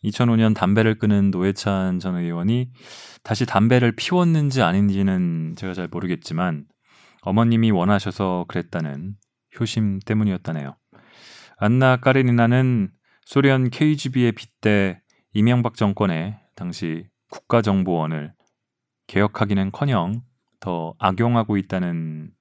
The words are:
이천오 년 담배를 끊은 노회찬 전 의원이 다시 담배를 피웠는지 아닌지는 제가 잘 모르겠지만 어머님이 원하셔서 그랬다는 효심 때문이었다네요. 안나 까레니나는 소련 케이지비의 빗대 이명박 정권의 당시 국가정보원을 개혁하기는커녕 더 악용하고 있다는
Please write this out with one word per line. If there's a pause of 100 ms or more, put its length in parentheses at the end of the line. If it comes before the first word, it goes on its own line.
이천오
년
담배를
끊은
노회찬
전
의원이 (500)
다시
담배를
피웠는지
아닌지는
제가
잘
모르겠지만 (560)
어머님이
원하셔서
그랬다는 (460)
효심
때문이었다네요. (840)
안나
까레니나는 (360)
소련
케이지비의
빗대 (320)
이명박
정권의 (140)
당시 (240)
국가정보원을 (720)
개혁하기는커녕 (380)
더
악용하고
있다는